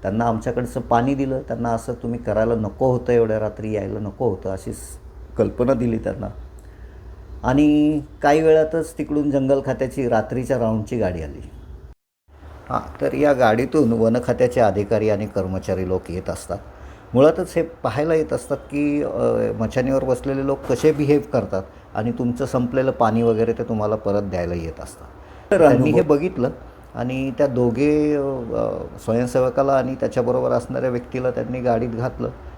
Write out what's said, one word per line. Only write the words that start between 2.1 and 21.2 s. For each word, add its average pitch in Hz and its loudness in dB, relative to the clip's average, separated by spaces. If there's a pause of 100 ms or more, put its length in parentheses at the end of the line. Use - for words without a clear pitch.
करायला 113 0
नको 113 0
होतं, 123 0
एवढ्या 110 4
रात्री 107 -4
यायला 104 -4
नको 104 -2
होतं, 95 -6
अशी 95 -8
स-, - -14 (400)
कल्पना 123 2
दिली 117 0
त्यांना. 101 -6 (1160)
आणि 151 4 (220)
काही 151 6
वेळातच 156 4
तिकडून 147 0
जंगल 135 2
खात्याची 127 -2
रात्रीच्या 117 0
राऊंडची 110 0
गाडी 90 -2
आली. - -12 (1200)
हां, - -6
तर 139 -2
या 143 4
गाडीतून 123 4
वन 113 2 (100)
खात्याचे 127 2
अधिकारी 104 2
आणि 104 0
कर्मचारी 92 -2
लोक 92 0
येत 90 -8
असतात. 87 -8 (560)
मुळातच 165 4
हे 170 2
पाहायला 151 -2
येत 156 0
असतात 139 -4
की, 147 -2
अ, - -2 (480)
मचाणीवर 127 0
बसलेले 135 -2
लोक 139 0
कसे 139 2
बिहेव 143 4 (120)